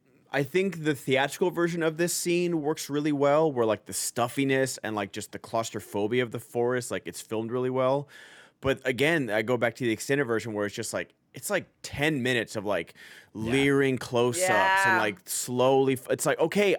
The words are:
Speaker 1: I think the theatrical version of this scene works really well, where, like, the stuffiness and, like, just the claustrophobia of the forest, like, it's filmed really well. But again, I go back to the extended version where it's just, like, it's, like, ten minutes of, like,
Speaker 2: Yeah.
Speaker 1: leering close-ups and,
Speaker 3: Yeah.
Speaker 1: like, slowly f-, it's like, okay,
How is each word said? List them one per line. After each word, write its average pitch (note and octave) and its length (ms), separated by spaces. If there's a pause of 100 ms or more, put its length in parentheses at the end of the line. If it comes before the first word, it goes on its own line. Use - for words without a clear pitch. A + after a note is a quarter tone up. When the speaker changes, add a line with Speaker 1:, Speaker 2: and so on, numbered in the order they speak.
(320)
Speaker 1:
I C#3+ 100
think E3+ 420
the D3 120
theatrical C3+ 560
version E3+ 320
of D#3+ 140
this E3+ 140
scene F3 520
works D#3 260
really D3 220
well, D3 400
where, A#2+ 160
like, G#2+ 180
the F#2+ 80
stuffiness C3+ 840
and, G#2+ 160
like, G2+ 160
just - 200
the G2+ 60
claustrophobia A2+ 840
of A2+ 80
the A#2+ 80
forest, A#2+ 500
like, - 160
it's - 160
filmed A2+ 300
really B2+ 180
well. C3 380 (540)
But C3+ 220
again, C3+ 460
I G#2+ 140
go B2 140
back A#2 180
to - 80
the A2+ 80
extended C#3 340
version A2+ 280
where G#2 120
it's G2+ 80
just, - 180
like, F#2 220 (220)
it's, - 160
like, F3+ 160 (160)
ten C#3+ 400
minutes B2 320
of, G2+ 100
like, F#2 280 (420)
Speaker 2:
Yeah. A2 160
Speaker 1:
leering C#3 460
close-ups B2 520
and, F#3+ 480
Speaker 3:
Yeah. - 20
Speaker 1:
like, G3 260
slowly C3 680
f-, B2+ 180
it's B2+ 140
like, C#3 140
okay, F3+ 400